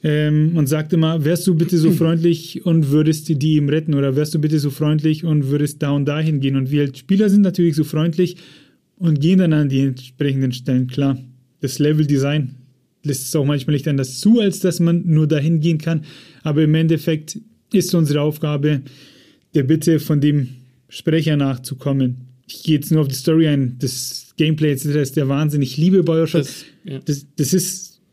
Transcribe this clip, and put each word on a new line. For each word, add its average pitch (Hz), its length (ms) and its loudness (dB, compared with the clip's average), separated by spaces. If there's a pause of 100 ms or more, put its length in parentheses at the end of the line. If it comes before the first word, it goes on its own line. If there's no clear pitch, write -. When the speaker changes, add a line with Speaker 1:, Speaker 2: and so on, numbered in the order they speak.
Speaker 1:
ähm, 151 540 0
und 151 100 0
sagt 156 280 -2
immer, 160 300 0
„Wärst 170 220 0
du 185 80 2
bitte 170 240 0
so 160 120 4
Speaker 2:
<clears throat> - 20 2
Speaker 1:
freundlich 165 720 0
und 165 260 2
würdest 151 380 0
die 156 280 0
ihm 143 120 0
retten 156 260 -2
oder 139 220 0
wärst 151 180 -2
du 160 60 0
bitte 151 180 0
so 143 120 -2
freundlich 156 540 -2
und 147 260 0
würdest 147 320 -2
da 143 80 -2
und 143 160 0
da 147 120 -2
hingehen?“ 139 380 -2
Und 135 140 -2
wir 143 120 0
als 131 160 -4
Spieler 196 300 2
sind 202 140 6
natürlich 170 340 2
so 156 80 0
freundlich 165 520 -2 (600)
und 156 240 0
gehen 180 180 4
dann 170 140 4
an 151 160 2
die 135 120 0
entsprechenden 135 720 -2
Stellen. 127 340 -2
Klar, 135 320 -2 (420)
das - 180 -6
Leveldesign 143 760 0 (480)
lässt 139 240 -6
es - 100 -4
auch 143 80 2
manchmal 147 300 0
nicht 135 140 -2
anders 139 320 -4
zu, 226 200 4
als 196 200 0
dass 175 200 -2
man 170 260 2
nur 156 200 4
dahin 156 340 0
gehen 165 180 0
kann, 156 260 -4 (400)
aber 156 200 0
im 156 100 4
Endeffekt 160 640 -2 (340)
ist 185 220 2
unsere 147 280 2
Aufgabe, 147 580 -2 (760)
der 143 100 2
Bitte 156 360 2
von 147 220 0
dem 147 260 2 (400)
Sprecher 156 480 0
nachzukommen. 135 880 -2 (240)
Ich - 160 -20
gehe 156 140 2
jetzt - 140 -4
nur 156 120 4
auf 139 60 0
die 131 60 -4
Story 160 340 2
ein, 135 320 0
das - 580 -8
Gameplay 156 340 2
et 143 80 -4
cetera 147 220 -2
ist 131 160 -4
der 135 100 0
Wahnsinn. 147 320 0
Ich 131 160 -4
liebe 180 260 4
Bioshock. 160 400 2
Speaker 2:
Das, - 220 -12 (200)
ja. 139 200 -10
Speaker 1:
Das, 143 220 -6 (100)
das 151 160 0
ist - 480 -4 (120)